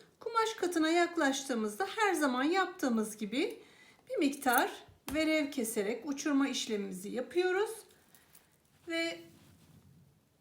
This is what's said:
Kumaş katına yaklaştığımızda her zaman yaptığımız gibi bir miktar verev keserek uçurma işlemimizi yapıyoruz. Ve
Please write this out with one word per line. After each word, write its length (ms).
Kumaş 340
katına 340
yaklaştığımızda 1000
her 180
zaman 280
yaptığımız 720
gibi 460
bir 60
miktar 540
verev 360
keserek 560
uçurma 420
işlemimizi 600
yapıyoruz. 640
Ve 320